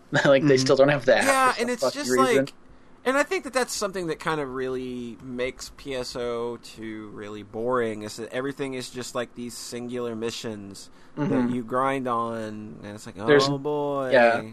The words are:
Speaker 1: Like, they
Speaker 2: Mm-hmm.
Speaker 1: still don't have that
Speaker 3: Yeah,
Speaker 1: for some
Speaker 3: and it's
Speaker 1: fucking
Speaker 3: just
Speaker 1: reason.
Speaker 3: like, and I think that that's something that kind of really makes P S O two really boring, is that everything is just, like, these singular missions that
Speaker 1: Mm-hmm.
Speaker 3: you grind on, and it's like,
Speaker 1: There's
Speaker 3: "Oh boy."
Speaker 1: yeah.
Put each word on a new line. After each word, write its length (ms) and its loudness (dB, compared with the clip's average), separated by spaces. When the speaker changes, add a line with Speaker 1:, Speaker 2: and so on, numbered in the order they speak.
Speaker 1:
Like, 180 8
they 120 6
Speaker 2:
Mm-hmm. 40 10
Speaker 1:
still 180 4
don't 140 8
have 160 0
that 180 6
Speaker 3:
Yeah, 240 4
Speaker 1:
for 60 2
some 80 -4
Speaker 3:
and 80 0
it's 120 -4
Speaker 1:
fucking 180 0
Speaker 3:
just 100 -4
Speaker 1:
reason. 260 6
Speaker 3:
like, 160 0
and 140 2
I 40 4
think 220 -4
that 100 -10
that's 200 0
something 340 -4
that 120 -4
kind 200 0
of 100 -4
really 720 -6
makes 540 -6
P 180 -10
S 220 -6
O 460 -6
two 520 -12
really 280 -12
boring, 600 -2
is 140 -10
that 160 -10
everything 420 -6
is 160 -8
just, 240 -10
like, 200 -6
these 220 -12
singular 580 -8
missions 760 -8
that 120 -2
Speaker 1:
Mm-hmm. 260 0
Speaker 3:
you 100 -4
grind 440 -2
on, 760 -4
and 120 -12
it's 120 -16
like, 100 -16
Speaker 1:
There's 320 4
Speaker 3:
"Oh 100 -2
boy." 540 -2
Speaker 1:
yeah. 300 6